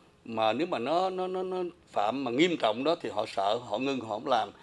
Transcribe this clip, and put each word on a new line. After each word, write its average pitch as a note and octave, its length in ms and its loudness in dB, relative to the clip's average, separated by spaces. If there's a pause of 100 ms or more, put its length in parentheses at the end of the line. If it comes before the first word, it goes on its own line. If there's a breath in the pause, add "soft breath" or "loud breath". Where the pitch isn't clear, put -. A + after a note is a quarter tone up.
(260 soft breath)
mà A2 280 2
nếu D3+ 140 0
mà D#3 120 -2
nó, E3 300 0
nó, F#3 180 -4
nó, F#3 160 -4
nó F#3 140 -4 (340)
phạm A#2 320 0
mà A#2+ 80 -2
nghiêm D#3+ 260 4
trọng A2+ 260 2
đó D#3+ 180 2
thì A#2+ 80 -4
họ G#2 160 -2
sợ, G2+ 300 0
họ A#2 220 -2
ngưng, C3 220 0
họ A2 80 -6
không A2 200 -6
làm. A2 240 2 (120)